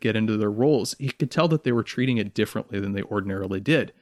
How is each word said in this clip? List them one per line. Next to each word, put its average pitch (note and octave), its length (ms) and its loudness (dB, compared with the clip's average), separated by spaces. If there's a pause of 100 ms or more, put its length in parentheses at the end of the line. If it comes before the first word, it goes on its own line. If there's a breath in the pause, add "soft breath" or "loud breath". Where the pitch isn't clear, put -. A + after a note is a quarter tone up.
get A2 160 0
into A2 200 2
their G#2+ 140 2
roles, A#2+ 480 2
he C#3 120 -2
could - 200 -2
tell E3 160 2
that D#3 160 2
they B2+ 100 0
were A#2 120 2
treating B2 340 0
it G2+ 160 -4
differently G#2+ 460 -2
than G2 140 -4
they G2 100 -2
ordinarily G2 560 -4
did. B2 420 0